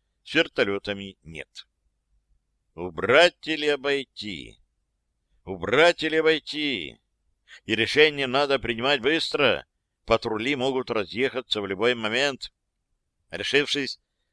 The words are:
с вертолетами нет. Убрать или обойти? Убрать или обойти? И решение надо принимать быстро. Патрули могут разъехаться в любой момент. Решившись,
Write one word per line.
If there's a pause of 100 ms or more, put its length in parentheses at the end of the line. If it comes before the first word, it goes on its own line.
(240)
с
вертолетами
нет. (1080)
Убрать
или
обойти? (880)
Убрать
или
обойти? (640)
И
решение
надо
принимать
быстро. (400)
Патрули
могут
разъехаться
в
любой
момент. (800)
Решившись, (340)